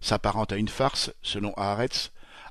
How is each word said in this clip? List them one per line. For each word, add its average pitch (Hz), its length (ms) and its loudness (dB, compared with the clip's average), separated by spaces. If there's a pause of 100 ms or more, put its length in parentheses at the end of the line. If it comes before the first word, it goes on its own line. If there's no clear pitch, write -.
s'apparente 104 500 2
à 98 60 0
une 107 100 2
farce, - 440 0 (120)
selon 104 340 -2
Haaretz, 101 540 0 (400)